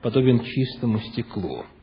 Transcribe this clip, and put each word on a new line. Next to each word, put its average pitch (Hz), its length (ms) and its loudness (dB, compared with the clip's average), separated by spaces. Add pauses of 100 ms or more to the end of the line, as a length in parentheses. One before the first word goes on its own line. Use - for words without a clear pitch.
подобен 123 380 4
чистому 120 580 -2
стеклу. 85 640 -8 (180)